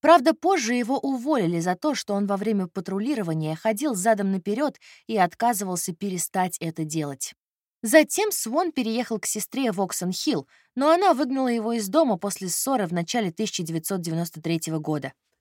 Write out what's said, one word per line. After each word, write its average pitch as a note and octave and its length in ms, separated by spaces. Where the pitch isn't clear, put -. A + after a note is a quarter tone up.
Правда, D#4+ 340
позже C4+ 400
его B3 240
уволили B3 600
за F3 160
то, C#4+ 200
что - 180
он G3+ 140
во G3 100
время G3+ 300
патрулирования F#3 880
ходил A3 400
задом G3 360
наперёд G#3 460
и A3 100
отказывался F#3 800
перестать F#3 640
это D#3+ 240
делать. D3+ 500
Затем D#4+ 500
Суон D#4 400
переехал A3+ 480
к - 60
сестре A3+ 460
в F#3 100
Оксен-Хилл, F#3 680
но C#4+ 160
она F4+ 240
выгнала C4 320
его A#3 260
из G#3+ 140
дома B3 300
после F#3+ 320
ссоры A#3+ 360
в E3+ 80
начале F3+ 380
тысяча G3+ 320
девятьсот E3 380
девяносто E3 420
третьего D#3+ 340
года. D3+ 340